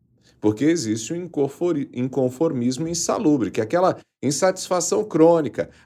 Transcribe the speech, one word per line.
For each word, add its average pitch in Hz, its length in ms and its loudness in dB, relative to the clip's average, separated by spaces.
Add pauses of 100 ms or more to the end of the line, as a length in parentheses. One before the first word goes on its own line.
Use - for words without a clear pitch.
(420)
Porque 107 240 0
existe 151 480 -2
um - 20 -4
inconfor-, 170 760 -4
inconformismo 131 960 -2
insalubre, 156 640 0
que 110 120 -2
é - 20 -2
aquela 170 320 2 (260)
insatisfação 185 800 0
crônica, 165 680 2 (160)